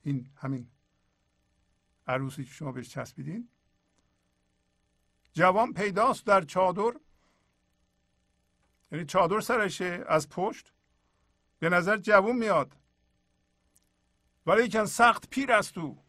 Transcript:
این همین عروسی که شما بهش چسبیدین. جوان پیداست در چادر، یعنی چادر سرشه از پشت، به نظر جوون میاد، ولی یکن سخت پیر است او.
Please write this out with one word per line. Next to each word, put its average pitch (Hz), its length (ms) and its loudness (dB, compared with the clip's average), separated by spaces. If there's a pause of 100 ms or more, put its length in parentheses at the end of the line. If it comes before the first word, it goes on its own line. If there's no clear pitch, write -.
این 135 340 -8
همین 131 340 -10 (1400)
عروسی 135 380 -6
که 117 60 -20
شما 143 220 -12
بهش 123 160 -14
چسبیدین. 160 600 -12 (1800)
جوان 185 400 2
پیداست 202 540 -2
در 196 160 4
چادر، 185 500 0 (2000)
یعنی 160 120 -8
چادر 190 360 2
سرشه 185 680 -2
از 156 200 0
پشت، - 440 -8 (840)
به 165 100 -4
نظر 180 280 2
جوون 208 400 4
میاد، 202 400 -2 (1700)
ولی 208 180 4
یکن 214 200 0
سخت - 460 2
پیر 269 220 0
است 208 260 2
او. 151 300 -10